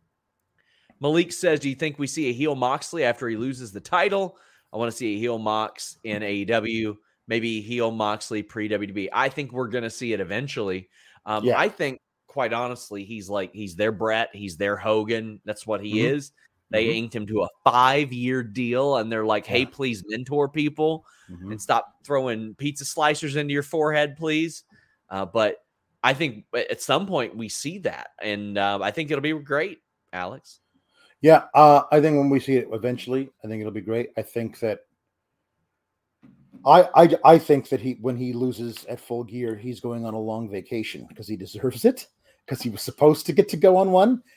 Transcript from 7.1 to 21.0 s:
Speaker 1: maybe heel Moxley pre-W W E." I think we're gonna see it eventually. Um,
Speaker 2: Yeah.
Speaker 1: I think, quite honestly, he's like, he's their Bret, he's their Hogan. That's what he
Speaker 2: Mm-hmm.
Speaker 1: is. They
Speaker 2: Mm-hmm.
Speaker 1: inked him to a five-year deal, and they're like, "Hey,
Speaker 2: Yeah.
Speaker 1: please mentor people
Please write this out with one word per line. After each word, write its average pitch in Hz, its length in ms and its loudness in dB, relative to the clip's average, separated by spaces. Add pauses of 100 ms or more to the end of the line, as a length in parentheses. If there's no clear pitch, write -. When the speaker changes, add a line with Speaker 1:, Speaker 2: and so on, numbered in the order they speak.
Speaker 1:
maybe 113 340 -2
heel 113 300 -2
Moxley 107 520 -4
pre-W 104 440 -4
W 98 180 -6
E." - 80 -8
I 131 160 0
think 135 240 -10
we're 123 160 -6
gonna 117 200 -6
see 113 240 -6
it 101 60 -2
eventually. 98 680 -6 (360)
Um, 107 200 -2
Speaker 2:
Yeah. 120 140 4
Speaker 1:
I 180 100 2
think, 139 320 -6 (260)
quite 120 260 -4
honestly, 117 520 -8
he's 101 240 -14
like, 101 240 -6
he's 98 220 -12
their 104 160 0
Bret, 110 420 -2
he's 101 240 -12
their 101 180 -2
Hogan. 110 720 -2
That's 104 200 -10
what 104 160 -4
he 104 220 -2
Speaker 2:
Mm-hmm. 131 120 0
Speaker 1:
is. 143 160 -8 (400)
They 110 160 0
Speaker 2:
Mm-hmm. 113 100 -2
Speaker 1:
inked 117 180 -8
him 107 120 -8
to 104 160 -2
a 87 60 -4 (140)
five-year 127 800 2
deal, 123 540 -2
and 110 140 -2
they're 110 140 -2
like, 107 200 0
"Hey, 123 160 0
Speaker 2:
Yeah. 127 100 -2
Speaker 1:
please 120 360 -6
mentor 131 420 -2
people 156 560 -2 (240)